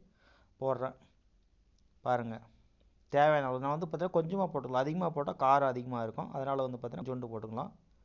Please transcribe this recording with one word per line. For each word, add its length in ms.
போடுறேன். 360
பாருங்க, 320
தேவையான 340
அளவு. 180
நான் 120
வந்து 120
பார்த்தீங்கன்னா, 300
கொஞ்சமா 280
போட்டுக்கலாம். 380
அதிகமா 260
போட்டா 280
காரம் 340
அதிகமா 300
இருக்கும். 300
அதனால 300
வந்து 160
பார்த்தீங்கன்னா, 300
கொஞ்சோண்டு 240
போட்டுக்கலாம். 400